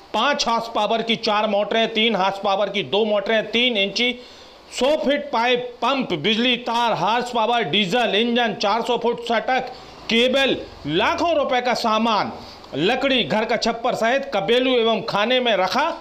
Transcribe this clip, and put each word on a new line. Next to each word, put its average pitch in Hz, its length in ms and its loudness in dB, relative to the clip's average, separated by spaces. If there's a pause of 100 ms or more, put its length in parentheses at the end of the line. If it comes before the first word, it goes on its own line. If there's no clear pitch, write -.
(140)
पाँच 254 340 0
हॉर्स 233 280 0
पावर 226 260 2
की 226 160 0
चार 214 320 0
मोटरें, 208 400 0
तीन 220 260 2
हॉर्स 190 240 0
पावर 202 300 0
की 190 160 -2
दो 196 200 0
मोटरें, 214 420 0
तीन 240 300 0
इंची 240 360 0 (580)
सौ 285 260 2
फीट 285 340 -2
पाइप, 247 400 0 (100)
पंप, 247 340 0
बिजली 220 440 0
तार, 233 360 0
हॉर्स 226 360 0
पावर, 233 340 0
डीजल 196 520 0
इंजन, 233 380 2
चार 214 260 0
सौ 233 160 -2
फुट 233 280 -2
सटक, 233 460 0 (380)
केबल, 240 460 2 (320)
लाखों 294 480 0
रुपए 254 260 0
का 247 120 0
सामान, 220 580 0 (440)
लकड़ी, 240 480 2
घर 214 220 -2
का 226 120 0
छप्पर 233 380 -2
सहित 254 380 0
कबेलू 247 380 2
एवं 226 320 2
खाने 226 360 0
में 233 180 2
रखा 233 320 0 (120)